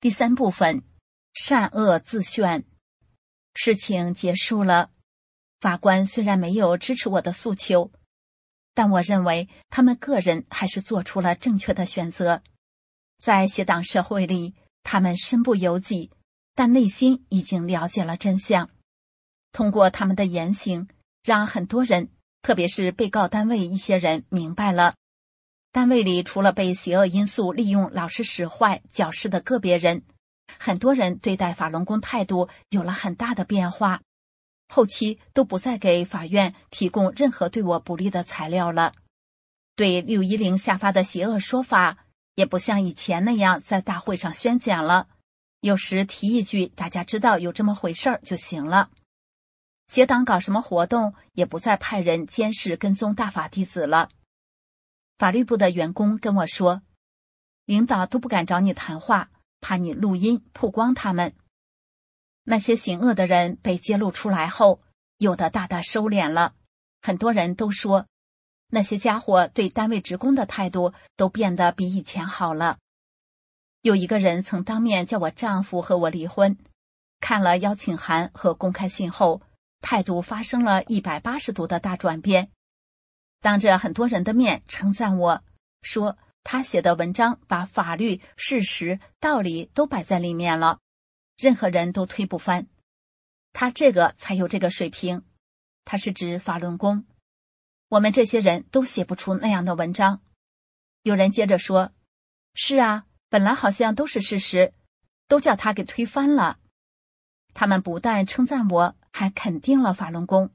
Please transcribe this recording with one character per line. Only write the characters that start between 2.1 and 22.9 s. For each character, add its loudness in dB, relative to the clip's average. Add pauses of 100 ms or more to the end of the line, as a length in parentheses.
宣。 -2 (880)
事 2
情 -4
结 -2
束 -2
了。 4 (720)
法 -2
官 4
虽 -4
然 2
没 -2
有 2
支 -4
持 -4
我 0
的 -4
诉 -6
求， 0 (840)
但 4
我 4
认 0
为 0 (220)
他 0
们 6
个 -2
人 0
还 -4
是 -4
做 -4
出 -6
了 2
正 0
确 -2
的 -2
选 -6
择。 -2 (760)
在 2
邪 -4
党 0
社 -2
会 -2
里， -4 (280)
他 -2
们 2
身 0
不 2
由 0
己， -6 (440)
但 4
内 6
心 2
已 2
经 -4
了 -2
解 -2
了 -6
真 0
相。 0 (840)
通 0
过 6
他 -2
们 2
的 0
言 -2
行， -4 (360)
让 2
很 -4
多 -2
人， 0 (320)
特 2
别 0
是 -2